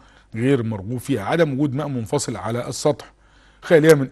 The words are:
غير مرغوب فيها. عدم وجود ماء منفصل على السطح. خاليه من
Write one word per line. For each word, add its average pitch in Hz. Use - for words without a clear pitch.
غير 123
مرغوب 110
فيها. 117
عدم 151
وجود 131
ماء 143
منفصل 131
على 117
السطح. -
خاليه 160
من 135